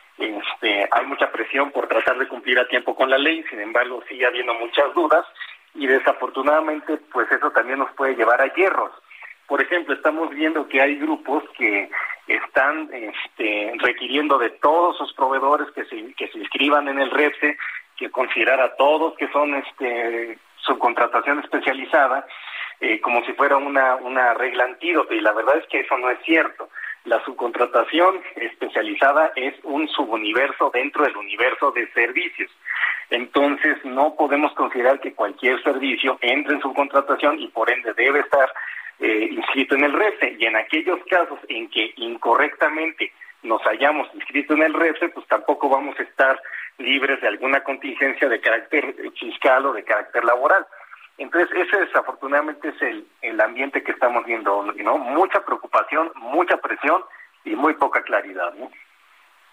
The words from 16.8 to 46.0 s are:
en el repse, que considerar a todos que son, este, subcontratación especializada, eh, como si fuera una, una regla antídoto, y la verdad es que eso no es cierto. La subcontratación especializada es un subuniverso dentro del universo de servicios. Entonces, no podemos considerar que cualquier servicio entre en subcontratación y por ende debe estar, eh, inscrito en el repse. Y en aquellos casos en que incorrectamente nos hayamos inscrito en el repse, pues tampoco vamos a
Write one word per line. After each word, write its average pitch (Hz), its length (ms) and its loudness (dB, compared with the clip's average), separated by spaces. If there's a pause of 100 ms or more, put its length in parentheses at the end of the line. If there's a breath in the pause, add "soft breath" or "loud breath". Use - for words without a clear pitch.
en 139 100 -2
el 131 120 2
repse, 147 460 2 (400 loud breath)
que 123 140 -8
considerar 123 500 2
a 123 140 2
todos 151 420 4
que 139 120 -2
son, 147 260 0
este, 120 840 -4 (180)
subcontratación 131 840 0
especializada, 135 880 0 (540 loud breath)
eh, 110 200 0
como 120 240 0
si 123 100 -6
fuera 139 220 4
una, 135 380 2
una 127 400 2
regla 123 300 0
antídoto, 156 500 -2
y 110 60 0
la 107 120 4
verdad 131 260 2
es - 100 -6
que - 120 -2
eso - 160 0
no 123 140 0
es 120 140 -2
cierto. - 440 2 (360 loud breath)
La 113 200 0
subcontratación 127 960 2 (160)
especializada - 960 0
es 131 280 -4
un 151 260 -4
subuniverso 120 840 0
dentro 143 300 0
del - 120 0
universo 131 540 0
de 113 220 -4
servicios. 127 580 -2 (580 loud breath)
Entonces, 143 760 0
no 139 300 0
podemos 143 380 2
considerar 127 480 2
que 131 140 -10
cualquier - 480 -2
servicio 131 580 0
entre 139 360 0
en - 40 -6
subcontratación 143 800 0
y 123 80 -10
por 113 220 -2
ende 120 240 -2
debe 143 260 2
estar, 135 320 2 (480 loud breath)
eh, 110 300 0
inscrito - 460 0
en 143 80 4
el 143 80 2
repse. 175 460 0
Y 110 60 0
en 113 120 0
aquellos 160 420 0 (100)
casos 165 300 2 (100)
en 113 220 -8
que 113 260 -2
incorrectamente 143 1160 0 (300 loud breath)
nos 110 240 -2
hayamos 135 460 2
inscrito - 420 -2
en 156 100 6
el 151 100 2
repse, 160 340 2
pues - 200 -12
tampoco 135 400 0
vamos 139 300 0
a - 40 -6